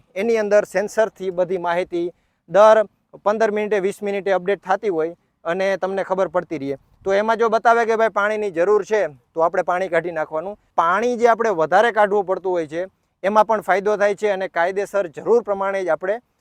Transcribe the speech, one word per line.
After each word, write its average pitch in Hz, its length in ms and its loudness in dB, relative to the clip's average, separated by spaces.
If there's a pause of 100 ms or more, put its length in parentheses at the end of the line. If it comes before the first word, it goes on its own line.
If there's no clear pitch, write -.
(160)
એની 226 220 -2
અંદર 208 260 2
સેન્સરથી 208 680 -2
બધી 180 280 -2
માહિતી 175 540 -4 (380)
દર 214 360 6 (380)
પંદર 208 280 0
મિનિટે, 208 280 -2
વીસ 190 240 -4
મિનિટે 202 280 -4
અપડેટ 185 320 -2
થતી 202 260 -2
હોય 165 260 -2 (280)
અને 190 340 -2
તમને 190 260 -4
ખબર 190 240 -2
પડતી 170 300 -4
રહે. 139 200 -6 (260)
તો 190 100 0
એમાં 214 240 2
જો 226 120 2
બતાવે 233 360 2
કે 226 100 0
ભાઈ 226 140 2
પાણીની 208 420 -2
જરૂર 185 320 2
છે 208 240 0
તો 151 340 -8
આપણે 170 200 0
પાણી 180 260 -2
કાઢી 170 240 -2
નાખવાનું. 160 460 -6 (180)
પાણી 208 420 2
જે 233 100 -2
આપણે 226 220 2
વધારે 180 420 2
કાઢવું 208 320 2
પડતું 185 280 -4
હોય 170 160 -2
છે 170 200 -8 (360)
એમાં 214 220 4
પણ 214 160 0
ફાયદો 196 360 0
થાય 202 180 2
છે 208 120 -2
અને 190 200 -2
કાયદેસર 190 600 -2
જરૂર 196 360 0
પ્રમાણે 196 400 -2
જ 175 60 -2
આપણે 185 300 -2 (220)